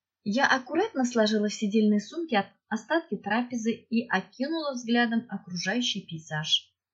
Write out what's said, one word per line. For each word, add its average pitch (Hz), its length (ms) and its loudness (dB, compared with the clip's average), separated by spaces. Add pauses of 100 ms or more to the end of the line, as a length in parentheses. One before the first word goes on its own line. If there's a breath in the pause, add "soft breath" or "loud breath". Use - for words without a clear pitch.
(240)
Я 220 240 2
аккуратно 285 560 0
сложила 214 460 2
в 208 40 -4
сидельные 208 460 4
сумки 311 360 -6
от-, 196 120 2 (220)
остатки 262 480 -2
трапезы 226 540 -2
и - 360 -2
окинула 285 680 -2
взглядом 233 560 0
окружающий 196 760 -4
пейзаж. 156 680 -4 (220)